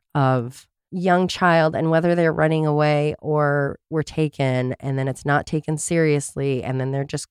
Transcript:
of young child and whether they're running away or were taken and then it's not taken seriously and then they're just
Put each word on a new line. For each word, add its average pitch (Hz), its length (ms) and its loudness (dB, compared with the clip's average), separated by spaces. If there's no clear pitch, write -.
of 131 540 0
young 180 320 2
child 165 480 2
and 160 160 0
whether 170 240 2
they're 165 200 2
running 156 320 2
away 151 520 2
or 147 600 0
were 156 140 -2
taken 131 760 -2
and 135 200 -4
then 135 100 -2
it's - 160 -8
not 143 220 0
taken 156 320 -4
seriously 143 840 0
and 131 160 -4
then 131 140 -4
they're 139 100 -2
just 143 280 -8